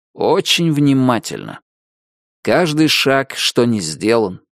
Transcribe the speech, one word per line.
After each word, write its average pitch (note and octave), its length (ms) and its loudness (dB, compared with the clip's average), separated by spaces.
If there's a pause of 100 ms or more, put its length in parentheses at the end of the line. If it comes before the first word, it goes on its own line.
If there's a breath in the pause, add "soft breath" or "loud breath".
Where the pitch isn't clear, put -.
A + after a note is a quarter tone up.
(120)
очень E3 600 0
внимательно. B2+ 880 0 (840)
Каждый D3+ 460 2
шаг, C3+ 480 0
что - 280 0
не A#2 160 0
сделан, F2+ 600 -2 (120)